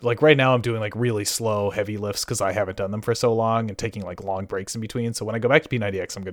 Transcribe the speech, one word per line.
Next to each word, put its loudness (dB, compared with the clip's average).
like, 0
right 8
now 4
I'm 2
doing, -2
like, -4
really 2
slow, 0
heavy -2
lifts -4
'cause -4
I 0
haven't -2
done -2
them -4
for 0
so 2
long 2
and -8
taking, -4
like, -10
long -4
breaks -6
in -6
between. -2
So -6
when -4
I -2
go -4
back 6
to -18
P 0
ninety -2
X, -6
I'm -8
gonna -8